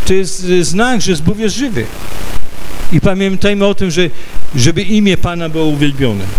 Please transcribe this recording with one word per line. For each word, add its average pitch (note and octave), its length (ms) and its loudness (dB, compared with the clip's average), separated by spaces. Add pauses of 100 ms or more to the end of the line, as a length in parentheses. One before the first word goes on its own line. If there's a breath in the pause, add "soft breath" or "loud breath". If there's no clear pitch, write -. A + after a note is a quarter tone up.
to F#3+ 80 2
jest F#3+ 320 -2 (140)
znak, G#3 400 0
że F3+ 160 0
zbór E3+ 220 -2
jest G#3+ 180 -4
żywy. G#3+ 280 -6 (1080)
I E3 80 4
pamiętajmy G3 680 0
o G3+ 80 0
tym, F#3+ 160 0
że, E3 200 -2 (460 loud breath)
żeby D#3 260 0
imię G3+ 340 0
Pana E3+ 320 -2
było D#3+ 160 -2
uwielbione. C#3 600 -2 (140)